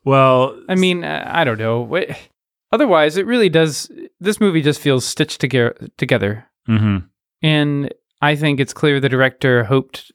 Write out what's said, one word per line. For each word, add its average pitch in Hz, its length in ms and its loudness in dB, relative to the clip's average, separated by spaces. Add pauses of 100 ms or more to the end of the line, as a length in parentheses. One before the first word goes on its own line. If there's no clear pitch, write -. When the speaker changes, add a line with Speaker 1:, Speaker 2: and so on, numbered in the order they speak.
Speaker 1:
Well, 135 540 2 (100)
Speaker 2:
I 185 60 -2
mean, 180 280 0
uh, 151 280 -8
I 165 120 0
don't 113 160 -2
know. 113 220 -2
Wait, 165 300 -6 (600)
otherwise, 170 460 2
it 196 80 -2
really 226 240 2
does. 160 420 0 (280)
This 202 200 -4
movie 175 220 2
just 143 180 0
feels 131 260 0
stitched - 360 -4
toge-, 123 560 -2
together. 110 480 -2 (240)
Speaker 1:
Mm-hmm. 104 360 2 (360)
Speaker 2:
And 147 520 0 (280)
I 147 140 2
think 143 240 0
it's 131 140 -2
clear 143 260 0
the 135 100 0
director 127 560 2
hoped - 500 -4